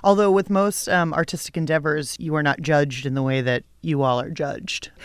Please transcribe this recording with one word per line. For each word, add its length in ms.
Although 300
with 180
most, 380
um, 260
artistic 420
endeavors, 640
you 160
are 80
not 180
judged 460
in 80
the 80
way 200
that 200
you 220
all 180
are 80
judged, 640